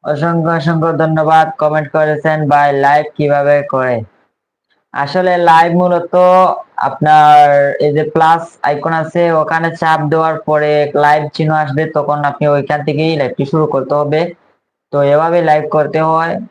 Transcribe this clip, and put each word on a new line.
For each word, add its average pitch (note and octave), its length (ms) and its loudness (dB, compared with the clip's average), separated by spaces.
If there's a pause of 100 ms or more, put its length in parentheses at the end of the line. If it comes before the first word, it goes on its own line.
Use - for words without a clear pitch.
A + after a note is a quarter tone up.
অসংখ্য D#3+ 480 -2
অসংখ্য D#3+ 460 -2
ধন্যবাদ। D#3+ 600 2
কমেন্ট D3+ 340 -2
করেছেন, D#3 580 -2
"ভাই, C#3+ 320 2
লাইভ D3 240 2 (100)
কিভাবে C#3+ 560 0
করে?" B2+ 300 -2 (920)
আসলে F3+ 460 -2
লাইভ E3+ 360 4
মূলত F3 420 0 (640)
আপনার D3+ 720 4 (300)
এই D3 140 0
যে D3+ 160 -2
প্লাস D#3+ 520 0
আইকন D3 320 -4
আছে, E3 380 -2
ওখানে E3 440 -2
চাপ D#3+ 240 0 (100)
দেওয়ার D#3+ 320 0
পরে D3+ 540 0
লাইভ D3+ 380 2
চিহ্ন D#3 200 -2
আসবে, D#3 380 -2
তখন D3 320 -4
আপনি C#3+ 240 -2
ওইখান C#3+ 380 -2
থেকেই D#3 320 -2
লাইভটি C3+ 280 -4
শুরু D#3 220 -2
করতে C3+ 280 -4
হবে। D#3 380 -2 (580)
তো C#3+ 100 -2
এভাবে D3+ 400 2
লাইভ D3+ 300 2
করতে D3+ 300 -2
হয়। D#3+ 380 -2 (120)